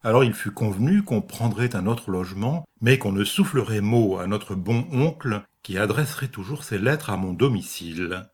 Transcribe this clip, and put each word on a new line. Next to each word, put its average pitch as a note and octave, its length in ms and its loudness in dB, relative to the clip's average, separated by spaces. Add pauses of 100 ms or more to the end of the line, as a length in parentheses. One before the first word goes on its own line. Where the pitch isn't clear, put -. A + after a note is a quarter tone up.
Alors A#2 220 6
il A2+ 80 2
fut - 180 -6
convenu A#2 520 2
qu'on A2+ 180 0
prendrait A2+ 560 -2
un F#2 100 -2
autre A#2 240 -2
logement, G2 560 -4 (140)
mais B2+ 180 6
qu'on G2+ 140 -2
ne G2 100 2
soufflerait A#2 600 0
mot G#2 360 4
à F2+ 80 -4
notre G2+ 280 -4
bon G#2 360 0
oncle C3 540 -2 (180)
qui F#2+ 140 -8
adresserait A2+ 520 0
toujours G2+ 360 -8
ses G#2 140 -4
lettres C3 320 0
à F#2+ 80 -2
mon F#2 160 -2
domicile. F2+ 1000 -2